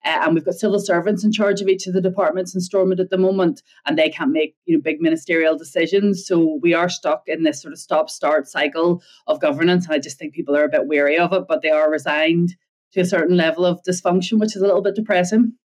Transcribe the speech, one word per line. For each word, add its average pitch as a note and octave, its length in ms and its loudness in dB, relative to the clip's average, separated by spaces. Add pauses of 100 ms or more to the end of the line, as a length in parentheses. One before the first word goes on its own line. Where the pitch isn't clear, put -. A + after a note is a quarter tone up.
Uh, D#3+ 180 -2
and E3 120 2
we've E3 100 -2
got F3 100 -2
civil G3+ 240 0
servants F#3 460 -2
in G#3+ 80 2
charge G3+ 280 0
of F#3+ 60 -4
each F#3+ 220 0
of F3+ 60 -6
the F#3+ 60 2
departments F#3 540 -2
in F#3 60 -2
Stormont F#3 400 0
at F#3 100 -2
the F#3+ 80 -2
moment, F#3 440 0 (240)
and D3 120 0
they D#3+ 100 2
can't D#3 220 -2
make, D#3 240 -2 (120)
you E3+ 100 2
know, D3 40 2
big D#3 200 -4
ministerial E3 580 0
decisions. F3+ 680 0
So D#3+ 380 2
we E3+ 120 4
are F3 140 2
stuck D#3 380 -4
in D#3+ 160 -4
this C#3+ 180 0
sort D3+ 120 -18
of E3 80 -18
stop-start D#3 640 -2
cycle E3 560 -2 (240)
of - 140 -2
governance. E3+ 460 2
And D#3 80 -2
I D3 40 0
just - 180 -8
think D3+ 160 -12
people D3 240 -2
are D3 80 4
a D3 40 0
bit C#3 180 0
weary D3 320 2
of F3 140 2
it, F#3 160 0
but D#3 140 -2
they D#3 80 0
are D#3 200 4
resigned D#3+ 640 0 (380)
to F#3 80 -2
a F3+ 40 2
certain F3+ 320 2
level E3 300 2
of F3+ 160 -2
dysfunction, F3+ 560 0
which G#3+ 160 0
is F#3+ 80 -4
a G3 40 2
little G3 160 2
bit G3 120 -2
depressing. G#3+ 600 2 (200)